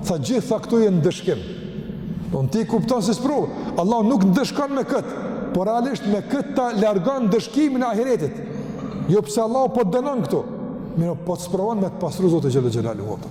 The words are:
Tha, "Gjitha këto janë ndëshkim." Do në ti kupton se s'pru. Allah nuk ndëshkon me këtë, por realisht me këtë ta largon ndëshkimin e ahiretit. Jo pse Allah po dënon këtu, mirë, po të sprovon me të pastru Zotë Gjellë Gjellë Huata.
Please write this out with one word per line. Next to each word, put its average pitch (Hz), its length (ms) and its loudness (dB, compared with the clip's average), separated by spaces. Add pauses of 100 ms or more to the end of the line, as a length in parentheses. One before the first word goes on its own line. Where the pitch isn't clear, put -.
Tha, 175 140 0
"Gjitha 214 400 0
këto - 260 2
janë 185 160 4
ndëshkim." - 380 0 (920)
Do 143 100 -2
në 135 80 0
ti 220 140 0
kupton 226 380 0
se 214 120 2
s'pru. 269 340 0 (300)
Allah 214 260 2
nuk 220 200 4
ndëshkon 269 500 2
me 269 80 0
këtë, - 300 -2 (420)
por 180 120 0
realisht 233 400 -2
me 202 140 2
këtë 277 340 -4
ta 254 220 2
largon 214 520 2
ndëshkimin 254 540 2
e 254 40 2
ahiretit. 226 460 0 (760)
Jo 202 140 6
pse - 180 -2
Allah 240 340 2
po 240 60 2
dënon 247 460 2
këtu, 147 160 0 (560)
mirë, 170 180 0 (100)
po 175 100 -2
të - 100 -10
sprovon 190 340 0
me 185 80 2
të - 120 -8
pastru 180 280 2
Zotë 151 240 4
Gjellë 123 180 4
Gjellë 110 360 -2
Huata. 104 240 -8